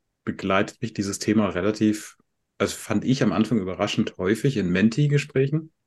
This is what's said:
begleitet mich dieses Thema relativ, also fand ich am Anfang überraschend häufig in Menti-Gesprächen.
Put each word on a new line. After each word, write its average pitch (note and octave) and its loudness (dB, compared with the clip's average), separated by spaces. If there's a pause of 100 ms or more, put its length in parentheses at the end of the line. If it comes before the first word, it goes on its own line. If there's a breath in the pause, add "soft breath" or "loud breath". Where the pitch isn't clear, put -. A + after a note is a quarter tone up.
(240)
begleitet F#2+ -2
mich A2 -6
dieses G2 -4
Thema G#2+ 2
relativ, G#2 0 (420)
also F#2+ -2
fand - -4
ich C3+ 2
am G#2+ 2
Anfang A2 0
überraschend G2 -2
häufig A2+ 0
in F#2 0
Menti-Gesprächen. C#3+ 2 (140)